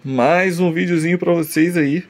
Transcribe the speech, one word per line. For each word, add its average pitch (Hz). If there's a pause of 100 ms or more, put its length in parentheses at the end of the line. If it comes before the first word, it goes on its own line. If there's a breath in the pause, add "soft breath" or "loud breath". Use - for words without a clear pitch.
Mais 165
um 180
videozinho 175
pra 175
vocês 165
aí. 156